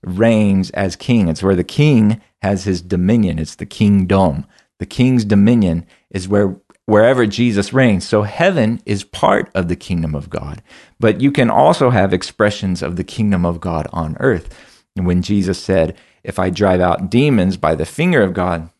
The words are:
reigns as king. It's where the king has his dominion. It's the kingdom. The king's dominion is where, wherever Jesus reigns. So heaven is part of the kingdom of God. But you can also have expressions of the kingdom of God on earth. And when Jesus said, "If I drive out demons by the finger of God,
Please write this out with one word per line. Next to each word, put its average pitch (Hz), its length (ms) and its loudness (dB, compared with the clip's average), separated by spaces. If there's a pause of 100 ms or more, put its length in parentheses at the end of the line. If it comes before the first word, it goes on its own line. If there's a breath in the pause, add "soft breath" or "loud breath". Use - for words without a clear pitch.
reigns 98 680 2
as 92 260 -4
king. 110 320 0
It's 78 120 -4
where 95 140 2
the 87 80 0
king 110 580 2 (200 soft breath)
has 98 240 -2
his 92 160 -2
dominion. 90 580 0
It's 78 160 -8
the - 100 -12
kingdom. 95 800 2 (340 soft breath)
The 107 60 -8
king's 127 380 0
dominion 101 640 2 (240 soft breath)
is 95 180 -8
where, 101 300 0 (280)
wherever 113 400 4
Jesus 104 460 0
reigns. 120 340 2
So 104 180 0
heaven 120 640 -2
is 101 200 -6
part - 500 -2
of 90 140 -2
the 87 80 -2
kingdom 80 380 -4
of 73 140 -10
God. - 320 -10 (380 loud breath)
But 107 220 0
you 139 100 2
can 123 180 2
also 143 420 2
have 98 220 2
expressions 95 680 -2
of 87 140 -6
the 87 80 -6
kingdom 98 400 0
of 85 160 -4
God 80 320 -4
on 80 260 -6
earth. 110 340 -2 (440 loud breath)
And 90 80 -2
when 87 160 2
Jesus 98 380 -2
said, 85 360 0 (280 soft breath)
"If - 160 -8
I 92 100 0
drive 92 320 2
out 87 300 0
demons 110 460 2
by 80 180 0
the 78 100 -4
finger 165 360 0
of 92 120 0
God, 85 360 -4 (100)